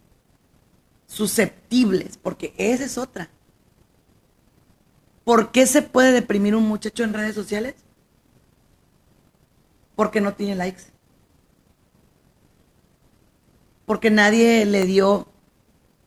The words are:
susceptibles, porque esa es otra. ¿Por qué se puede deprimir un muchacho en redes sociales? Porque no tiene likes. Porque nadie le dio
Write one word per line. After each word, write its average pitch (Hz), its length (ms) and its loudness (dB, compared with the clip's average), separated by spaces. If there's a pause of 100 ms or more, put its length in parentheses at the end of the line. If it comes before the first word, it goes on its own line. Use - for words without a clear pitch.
(1040)
susceptibles, 214 1120 -2
porque - 400 -10
esa 240 280 -2
es - 120 -10
otra. 214 320 -12 (1900)
¿Por 233 280 2
qué 254 160 4
se 285 160 2
puede 254 300 2
deprimir 208 420 0
un 220 120 0
muchacho 214 360 -6
en 220 100 -4
redes 214 220 -6
sociales? 214 400 -8 (2250)
Porque 214 240 -2
no 202 140 -4
tiene 202 220 -8
likes. 185 300 -8 (3000)
Porque 214 240 0
nadie 220 560 4
le 202 220 0
dio 190 400 2 (800)